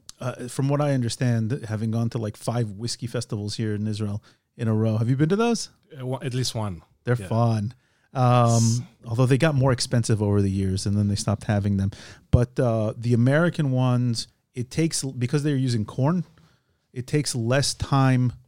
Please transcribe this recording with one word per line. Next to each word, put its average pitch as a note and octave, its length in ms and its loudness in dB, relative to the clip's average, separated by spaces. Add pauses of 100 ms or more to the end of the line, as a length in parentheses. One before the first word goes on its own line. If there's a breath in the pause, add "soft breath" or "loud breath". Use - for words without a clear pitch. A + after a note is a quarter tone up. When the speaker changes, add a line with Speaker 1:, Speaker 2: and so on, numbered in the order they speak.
(180)
Speaker 1:
uh, B2 300 -10
from C#3 220 -2
what C#3+ 100 0
I D3 140 0
understand, A#2 760 -2
having A2 220 -4
gone A2+ 200 -2
to, - 80 -8
like, G#2+ 200 -6
five A#2 320 -4
whiskey A2+ 360 -8
festivals G#2 500 -6
here G#2+ 180 -2
in G#2 120 -4
Israel G#2 360 -6 (340 soft breath)
in A#2 100 -4
a A2 80 2
row. A2 220 2
Have A2+ 140 0
you C3+ 60 2
been D#3 120 2
to G3 80 0
those? A#3 320 0 (320)
Speaker 2:
Uh, B2+ 60 -10
one, C3 180 -8
at B2+ 80 -4
least B2 220 -4
one. G2+ 260 -6 (240)
Speaker 1:
They're A#2+ 160 2
Speaker 2:
Yeah. F#2+ 60 -10
Speaker 1:
fun. A2+ 480 0 (400)
Um, A#2+ 480 4
Speaker 2:
Yes. A2+ 180 2 (240)
Speaker 1:
although A#2 220 2
they C3+ 100 4
got D#3 180 2
more C3 180 4
expensive A#2 500 0
over G2+ 180 4
the G2 100 2
years F#2+ 360 -2
and G2+ 100 0
then G#2 120 2
they G2+ 80 0
stopped - 280 -2
having G2+ 320 0
them. G2 140 0 (400 loud breath)
But, B2 280 2
uh, A2+ 380 0
the A#2+ 160 0
American C#3 600 2
ones, B2 540 0 (280)
it B2 160 -8
takes, D#3+ 340 -2
because C3+ 380 -2
they're D3+ 120 0
using B2 300 0
corn, D#3 400 0 (720)
it B2+ 120 -10
takes D3+ 280 -2
less B2+ 400 0
time C3 580 2 (160)